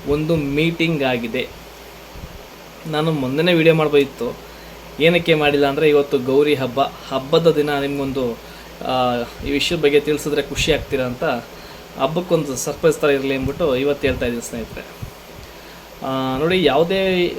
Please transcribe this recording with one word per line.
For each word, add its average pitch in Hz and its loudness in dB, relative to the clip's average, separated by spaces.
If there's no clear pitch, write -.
ಒಂದು 156 0
ಮೀಟಿಂಗ್ 156 0
ಆಗಿದೆ. 120 -4
ನಾನು 156 0
ಮೊನ್ನೆನೇ 147 2
ವಿಡಿಯೋ 160 6
ಮಾಡ್ಬೋದಿತ್ತು, 143 2
ಏನಕ್ಕೆ 170 4
ಮಾಡಿಲ್ಲ 143 4
ಅಂದರೆ 151 4
ಇವತ್ತು 143 4
ಗೌರಿ 139 4
ಹಬ್ಬ, 127 -2
ಹಬ್ಬದ 143 2
ದಿನ 147 0
ನಿಮಗೊಂದು, 135 -2
ಆ, 123 0
ಈ 139 -2
ವಿಷಯದ 143 0
ಬಗ್ಗೆ 143 6
ತಿಳಿಸಿದ್ರೆ 147 0
ಖುಷಿ 143 0
ಆಗ್ತೀರಾ 131 -2
ಅಂತ 123 -4
ಹಬ್ಬಕ್ಕೊಂದು 156 0
ಸರ್ಪ್ರೈಸ್ 151 0
ಥರ 151 4
ಇರಲಿ 135 2
ಅಂದ್ಬಿಟ್ಟು 135 -2
ಇವತ್ತು 139 0
ಹೇಳ್ತಾ 127 -2
ಇದ್ದೀನಿ 120 -4
ಸ್ನೇಹಿತರೆ. 113 -10
ಆ, 131 -2
ನೋಡಿ, 175 2
ಯಾವುದೇ 180 2